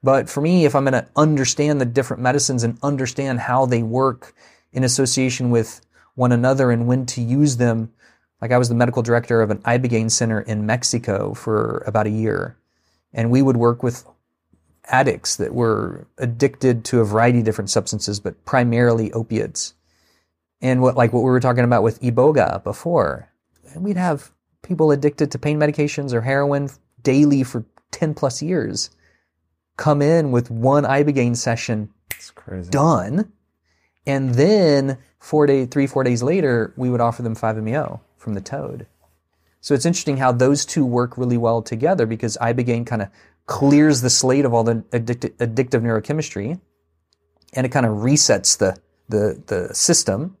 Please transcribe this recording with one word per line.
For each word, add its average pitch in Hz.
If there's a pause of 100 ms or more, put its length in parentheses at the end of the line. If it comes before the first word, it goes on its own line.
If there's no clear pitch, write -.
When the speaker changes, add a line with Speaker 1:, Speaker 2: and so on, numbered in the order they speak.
Speaker 1:
But 131
for 143
me, 170
if 139
I'm 139
gonna 131
understand 147
the 131
different 123
medicines 131
and 117
understand 131
how 127
they 120
work 127 (400)
in 131
association 127
with 117 (340)
one 123
another 127
and 117
when 127
to -
use 131
them, 113 (500)
like, 113
I 123
was 123
the 117
medical 120
director 117
of 107
an 101
Ibogaine 120
center 113
in 107
Mexico 107
for 110
about 107
a -
year. 107 (560)
And 117
we 131
would 131
work 120
with 120 (800)
addicts 131
that -
were 107 (100)
addicted 123
to 123
a 110
variety 117
of 110
different 101
substances, 104
but -
primarily 120
opiates. 113 (880)
And 127
what, 127
like 120
what 120
we 131
were 127
talking 123
about 120
with 110
Iboga 127
before, 95 (480)
we'd 185
have 175 (320)
people 160
addicted 147
to 131
pain 151
medications 147
or 117
heroin 143 (340)
daily 139
for 123 (260)
ten 156
plus -
years 147 (880)
come 147
in 151
with 120
one 131
Ibogaine 135
session 117 (200)
Speaker 2:
That's -
crazy. 92
Speaker 1:
done. 139 (760)
And 135
then 143 (220)
four 151
day, 135
three, 139
four 135
days 123
later, 131
we 127
would 120
offer 120
them 113
five 110
M 110
E 120
O - (160)
from -
the 98
toad. 135 (760)
So -
it's 131
interesting 170
how 127
those 127
two 143
work 123
really 123
well 113
together 127
because 113
Ibogaine 120
kinda 107 (360)
clears 143
the 123
slate 131
of 120
all 113
the 113
addicti-, 120
addictive 123
neurochemistry, 117 (920)
and 131
it 123
kinda 127
resets 113
the, 92 (320)
the, 101
the 90
system. -